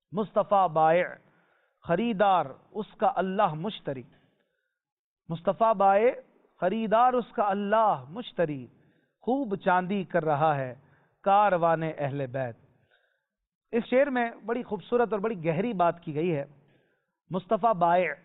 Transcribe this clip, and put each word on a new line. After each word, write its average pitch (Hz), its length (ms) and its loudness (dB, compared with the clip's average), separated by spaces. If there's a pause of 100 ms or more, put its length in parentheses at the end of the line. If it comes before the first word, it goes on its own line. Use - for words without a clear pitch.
(140)
"مصطفیٰ 196 560 0
بائع، 160 360 4 (840)
خریدار 190 580 2 (260)
اس 208 140 -8 (100)
کا 202 180 0
اللہ 190 400 0
مشتری۔" 156 480 -8 (1300)
مصطفیٰ 208 460 0
بائع، 196 360 4 (500)
خریدار 220 520 2
اس 247 200 0
کا 208 180 -2
اللہ 202 580 0
مشتری، 151 580 -4 (540)
خوب 247 340 -2
چاندی 185 500 0
کر 170 200 -2
رہا 151 320 2
ہے 131 180 -6 (480)
کاروان 180 600 2 (160)
اہل 143 280 -4
بیت۔ 123 300 -6 (1160)
اس 226 120 -2
شعر 262 220 2
میں 240 240 -2 (160)
بڑی 240 160 -4
خوبصورت 214 500 -2
اور 208 80 -2
بڑی 196 240 -4
گہری 175 280 -2
بات 170 280 0
کی 156 140 -10
گئی 160 220 -2
ہے۔ 139 80 -4 (840)
مصطفیٰ 214 440 0
بائع، 175 380 2 (120)